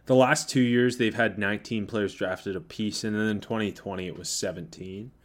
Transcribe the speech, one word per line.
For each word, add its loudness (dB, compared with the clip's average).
the 6
last 6
two 2
years, 4
they've 2
had 2
nineteen -2
players 0
drafted -4
apiece, -4
and -2
then 0
in -2
twenty -2
twenty, -8
it -10
was -10
seventeen. -8